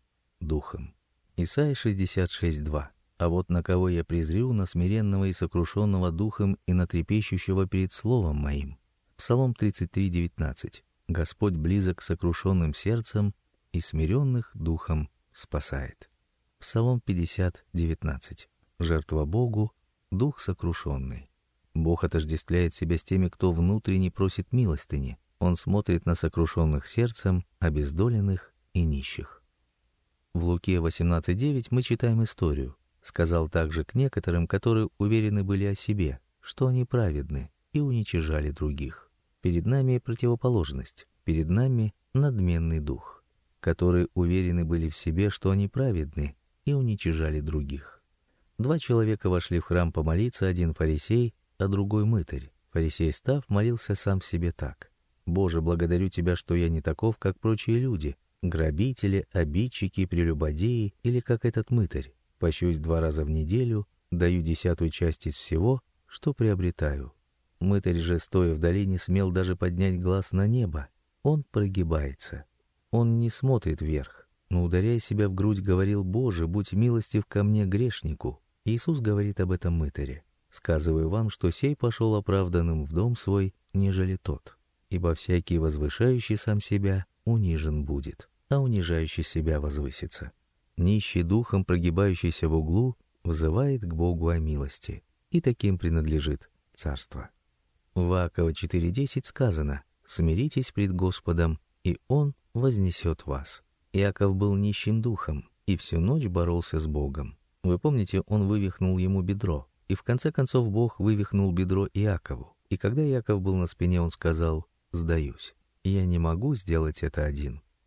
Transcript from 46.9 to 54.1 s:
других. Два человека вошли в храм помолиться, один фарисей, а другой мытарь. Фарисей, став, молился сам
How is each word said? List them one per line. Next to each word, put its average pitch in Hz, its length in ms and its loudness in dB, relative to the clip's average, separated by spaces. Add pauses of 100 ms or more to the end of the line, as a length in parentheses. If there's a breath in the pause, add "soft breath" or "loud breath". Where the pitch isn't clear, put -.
других. 73 640 -6 (540)
Два 139 200 0
человека 110 500 0
вошли 90 300 2
в 82 60 0
храм 87 260 2
помолиться, 90 560 0
один 87 280 0
фарисей, 110 600 0 (240)
а 98 80 0
другой 101 380 2
мытарь. 80 480 -2 (180)
Фарисей, 80 420 0
став, 135 360 -2
молился 107 480 0
сам 95 260 -2